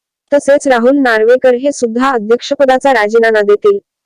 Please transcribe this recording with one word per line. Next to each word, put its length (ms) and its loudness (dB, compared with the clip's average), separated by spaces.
तसेच 340 0
राहुल 300 0
नार्वेकर 560 2
हे 180 -4
सुद्धा 380 -4
अध्यक्षपदाचा 840 0
राजीनामा 480 0
देतील, 380 0